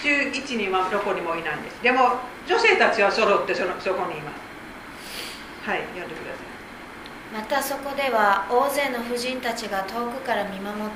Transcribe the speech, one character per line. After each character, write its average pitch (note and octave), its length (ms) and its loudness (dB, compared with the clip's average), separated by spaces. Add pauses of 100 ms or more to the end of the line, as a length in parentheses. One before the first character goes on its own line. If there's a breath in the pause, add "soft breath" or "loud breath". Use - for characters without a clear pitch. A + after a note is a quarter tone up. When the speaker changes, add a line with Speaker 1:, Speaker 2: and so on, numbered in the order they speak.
Speaker 1:
十 C#4+ 300 2
一 C4 260 -4
人 G3 140 0
は F#3+ 180 2
ど G#3 100 2
こ G3+ 140 0
に F3 80 -2
も E3 140 -2
い E3 80 -4
な D#3 100 -2
い C#3 40 -4
ん - 40 -8
で - 100 -10
す。 - 120 -6
で B3 80 6
も C4 280 6 (280)
女 F4 100 4
性 G#4+ 200 6
た A3+ 120 8
ち A3 120 2
は G3 100 6
揃 G3+ 320 4
っ - 20 -4
て F#3 80 -2
そ G3 120 0
の、 F3+ 140 -4
そ F#3+ 140 0
こ F3+ 140 -2
に E3 100 -6
い D3+ 40 -8
ま D3 120 -8
す。 - 1400 -12
は G3 60 0
い、 D#3 60 -2 (120)
読 F3+ 120 -8
ん F3 40 -10
で D#3+ 60 -10
く - 100 -10
だ B2+ 80 -8
さ - 80 -10
い。 - 80 -14 (840)
Speaker 2:
ま G#3+ 100 -6
た C#4 180 2
そ C4+ 140 -2
こ C#4 200 -6
で C#4 140 2
は G#3 400 6
大 C4+ 240 4
勢 C#4 160 2
の A#3+ 140 -2
婦 A#3+ 120 -4
人 B3+ 240 -2
た A#3 140 -2
ち A#3 100 -6
が G3+ 200 -2
遠 A3+ 240 -4
く B3 140 -6
か A#3 140 0
ら G3+ 100 0
見 F#3+ 140 -6
守 G#3 280 -6
っ - 80 -6